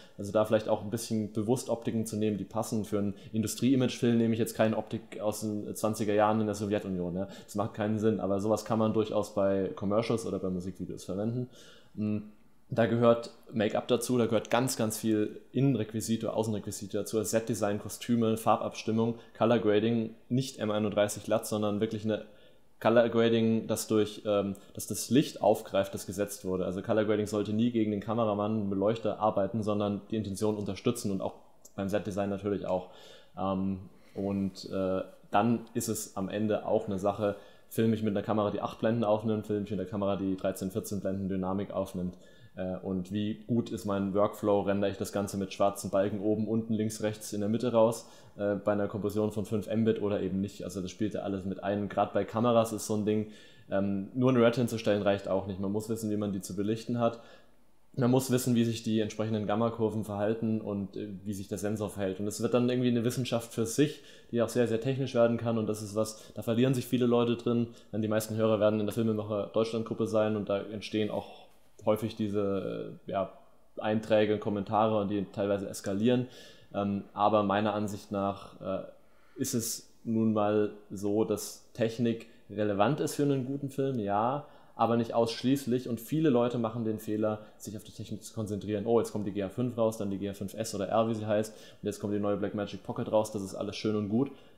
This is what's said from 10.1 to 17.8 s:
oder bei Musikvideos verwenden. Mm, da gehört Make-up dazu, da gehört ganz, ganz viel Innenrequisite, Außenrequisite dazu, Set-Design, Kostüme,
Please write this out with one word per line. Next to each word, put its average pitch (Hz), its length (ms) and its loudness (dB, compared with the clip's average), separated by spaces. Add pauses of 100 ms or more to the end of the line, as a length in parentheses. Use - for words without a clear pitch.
oder 95 100 -4
bei 92 140 -4
Musikvideos 92 540 -8
verwenden. 117 440 -4 (460)
Mm, 107 240 -2 (500)
da 117 160 2
gehört 117 460 4 (200)
Make-up 110 360 4
dazu, 123 320 2
da 110 80 2
gehört 107 240 0
ganz, 127 260 2
ganz 110 220 -2
viel 107 420 0 (100)
Innenrequisite, 113 800 0
Außenrequisite 107 680 -4
dazu, 104 260 0
Set-Design, 107 560 0
Kostüme, 113 580 0